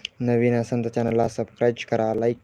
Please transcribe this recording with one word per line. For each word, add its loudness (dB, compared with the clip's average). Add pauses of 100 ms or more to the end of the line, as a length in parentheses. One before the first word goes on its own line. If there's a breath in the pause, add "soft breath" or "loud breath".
(200 loud breath)
नवीन 2
असेल -2
तर -4
चॅनलला 0
सबस्क्राईब -2 (160)
करा, 0
लाईक -2